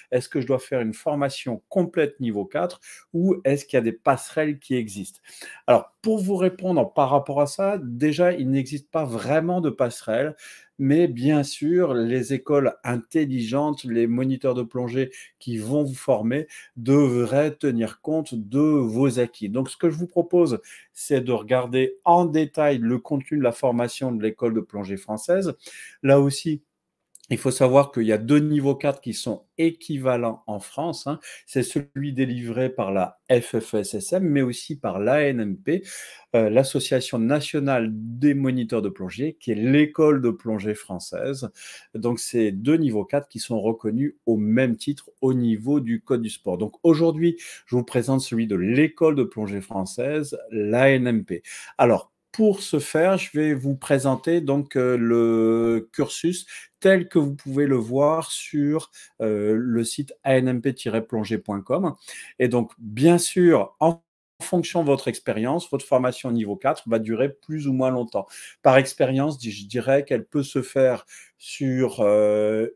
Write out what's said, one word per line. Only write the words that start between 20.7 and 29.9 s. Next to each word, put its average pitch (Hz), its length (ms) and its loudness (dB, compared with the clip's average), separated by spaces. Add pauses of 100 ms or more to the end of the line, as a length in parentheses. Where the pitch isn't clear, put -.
c'est - 280 -2
de 123 120 -2
regarder 123 720 0
en 175 220 6
détail 147 520 2
le 117 200 0
contenu 143 400 -4
de 139 40 0
la 120 100 2
formation 120 600 -2
de 107 100 -4
l'école 110 320 -2
de 110 60 -2
plongée 98 360 -8
française. 165 600 -2 (480)
Là 139 160 6
aussi, 143 420 -2 (680)
il 120 60 0
faut 131 140 -2
savoir 135 420 4
qu'il 113 120 0
y 107 80 2
a 107 40 4
deux 120 220 4
niveaux 147 360 2
quatre 139 280 -4
qui 117 100 -8
sont - 320 -8 (140)
équivalents 131 880 -2